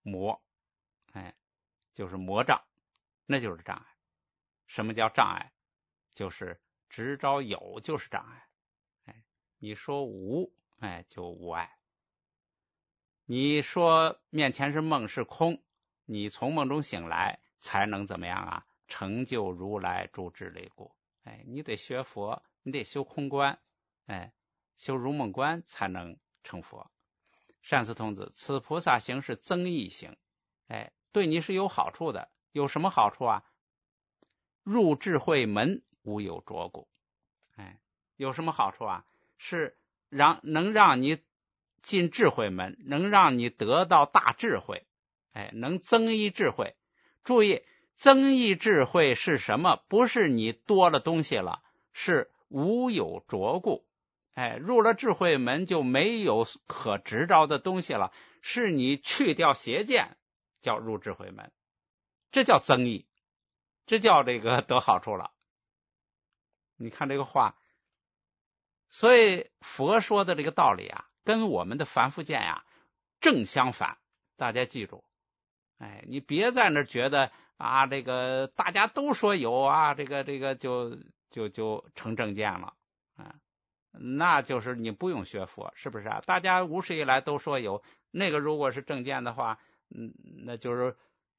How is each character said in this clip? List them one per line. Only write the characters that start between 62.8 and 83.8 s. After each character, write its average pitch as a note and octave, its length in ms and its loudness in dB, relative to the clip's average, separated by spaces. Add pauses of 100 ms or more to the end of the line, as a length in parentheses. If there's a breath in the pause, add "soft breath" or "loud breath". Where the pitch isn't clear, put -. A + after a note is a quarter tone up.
益， A2 180 -6 (800)
这 A3 140 0
叫 F3+ 240 8
这 B2 160 0
个 A2+ 200 2
得 B2 200 2
好 F#2+ 180 4
处 G#2 160 -6
了。 F2+ 180 -8 (1400)
你 A#2 160 -12
看 C#3 180 -6
这 C#3 80 -4
个 C#3 80 -4
话， A#2+ 320 0 (1300)
所 A#3+ 280 8
以 G3+ 320 6 (120)
佛 F#3+ 400 0
说 G3+ 240 2
的 F3 100 0
这 D3+ 80 -4
个 D3+ 80 -4
道 D3+ 220 4
理 - 160 -8
啊， - 200 -14 (140)
跟 A3 280 0
我 F#2 120 0
们 F#2+ 160 -6
的 D#3 60 -4
凡 B2+ 260 2
夫 - 140 -8
见 B2 180 -4
呀， E2 220 -4 (560 soft breath)
正 F3 260 4
相 B2+ 260 2
反。 - 260 -6 (360)
大 B2 160 -4
家 A#2+ 140 -2
记 A#2+ 200 -8
住， F#2 200 -16 (720)
哎， G#2+ 300 -18
你 C3 100 -8
别 E3+ 320 -2
在 A#3+ 200 4
那 D3 100 2
儿 C#3 40 2
觉 B2+ 240 -2
得 C#3 220 2 (260 soft breath)
啊， C3+ 300 2
这 C3+ 160 -4
个 B2+ 460 -2
大 F#3 240 -2
家 G3+ 160 4
都 C#4 260 -2
说 G3+ 220 2
有 B2 240 0
啊， C#3+ 340 4
这 C#3+ 120 -8
个， C#3 180 -4
这 C#3 160 -6
个 C3+ 160 -4
就， B2 420 -6 (320)
就， A2 180 -6
就 A2 460 -6
成 A2+ 220 -8
正 G#2+ 180 -4
见 G#2 240 -2
了， F#2 160 -14 (400)
啊， - 220 -20 (560)